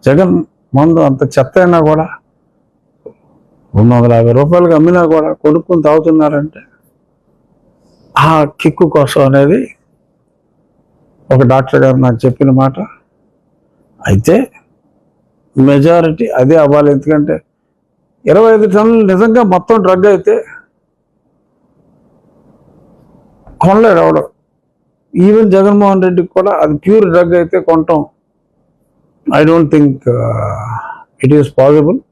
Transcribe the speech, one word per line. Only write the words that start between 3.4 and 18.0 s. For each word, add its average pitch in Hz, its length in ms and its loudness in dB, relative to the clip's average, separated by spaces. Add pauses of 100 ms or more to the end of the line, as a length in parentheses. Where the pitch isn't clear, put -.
రెండు 113 180 2
వందల 120 240 2
యాభై 117 200 2
రూపాయలకు 170 400 2
అమ్మినా 175 240 2 (120)
కూడా 156 160 -2 (120)
కొనుక్కుని 160 440 -2
తాగుతున్నారంటే 156 760 0 (1700)
ఆ - 20 0 (300)
కిక్కు 165 340 -2
కోసం 147 340 0
అనేది 139 320 2 (1700)
ఒక 131 80 2 (100)
డాక్టర్ 135 320 -2
గారు 131 220 2
నాకు 120 180 -2
చెప్పిన 131 260 0 (120)
మాట. 135 160 -4 (1300)
అయితే 110 280 0 (1300)
మెజారిటీ 160 580 0 (140)
అదే 139 220 2
అవ్వాలి. 147 320 2
ఎందుకంటే 147 420 -2 (960)